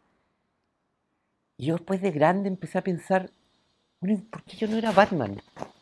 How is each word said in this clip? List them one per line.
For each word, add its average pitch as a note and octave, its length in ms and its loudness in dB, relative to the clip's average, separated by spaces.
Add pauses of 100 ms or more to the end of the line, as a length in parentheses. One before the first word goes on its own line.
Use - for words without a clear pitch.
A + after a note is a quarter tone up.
(1600)
Y B2 100 -8
yo D#3+ 80 2
después F3+ 280 -2
de G3 80 0
grande F3 380 2
empecé F#3 300 -6
a F3+ 40 0
pensar, F#3 480 -2 (680)
"Bueno, G3 180 0
¿y F3+ 40 -10
por - 200 -14
qué - 140 -20
yo A3 120 -2
no A3 80 -2
era A3 160 0
Batman? C3+ 480 4 (420)